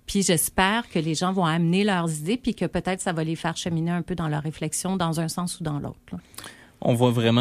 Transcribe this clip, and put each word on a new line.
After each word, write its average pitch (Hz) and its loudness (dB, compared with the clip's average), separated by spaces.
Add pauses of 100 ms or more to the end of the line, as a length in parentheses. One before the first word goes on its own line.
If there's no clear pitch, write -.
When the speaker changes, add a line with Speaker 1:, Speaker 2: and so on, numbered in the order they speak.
Speaker 1:
Puis 202 0
j'espère 190 2
que - -2
les 160 0
gens 180 0
vont 190 2
amener 170 2
leurs 175 2
idées 156 -2
puis 226 -2
que - -2
peut-être 185 -4
ça 185 -2
va 165 -2
les 160 -2
faire 165 -4
cheminer 170 -2
un 180 -2
peu - -6
dans 170 -4
leur 147 -2
réflexion 156 -4
dans 165 0
un 160 -2
sens 175 -6
ou - -10
dans 151 -2
l'autre, - -8 (120)
là. 175 -8 (680)
Speaker 2:
On 127 6
voit 123 4
vraiment, 117 4